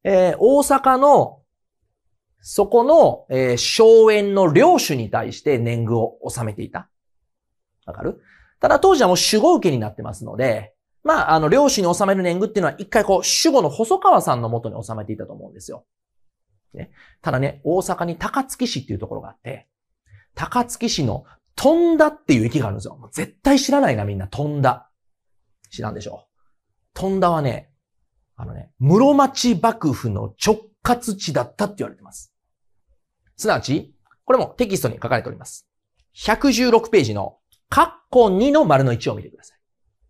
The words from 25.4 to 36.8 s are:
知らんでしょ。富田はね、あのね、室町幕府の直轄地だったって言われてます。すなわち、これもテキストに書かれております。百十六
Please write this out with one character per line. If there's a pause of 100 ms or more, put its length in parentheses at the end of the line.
知
ら
ん
で
し
ょ。 (640)
富
田
は
ね、 (640)
あ
の
ね、
室
町
幕
府
の
直 (160)
轄
地
だ
っ
た
っ
て
言
わ
れ
て
ま
す。 (1040)
す
な
わ
ち、 (300)
こ
れ
も
テ
キ
ス
ト
に
書
か
れ
て
お
り
ま
す。 (460)
百
十
六